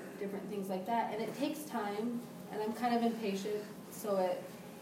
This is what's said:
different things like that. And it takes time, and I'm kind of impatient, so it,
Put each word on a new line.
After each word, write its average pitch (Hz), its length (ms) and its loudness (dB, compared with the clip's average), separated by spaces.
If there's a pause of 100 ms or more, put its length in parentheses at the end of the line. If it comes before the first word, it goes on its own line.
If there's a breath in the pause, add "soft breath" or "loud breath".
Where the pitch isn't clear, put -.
(200)
different - 320 -2
things 196 180 -2
like 185 160 -2
that. 233 280 2
And 214 80 -2
it 214 160 -2
takes 285 260 0
time, 220 580 -2 (320)
and 208 80 0
I'm 220 120 2
kind 240 220 4
of 233 80 4
impatient, 208 540 2 (340)
so 208 260 2
it, 180 240 4 (400)